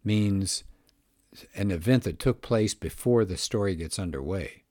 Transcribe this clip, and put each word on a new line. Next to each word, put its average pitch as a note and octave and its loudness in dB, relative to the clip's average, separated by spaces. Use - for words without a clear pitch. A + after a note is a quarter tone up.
means G2+ 2
an G2+ -2
event G#2 2
that F#2+ -4
took - 0
place G#2+ 0
before A2+ 2
the F#2 -4
story G2+ -2
gets E2 -6
underway. E2 -6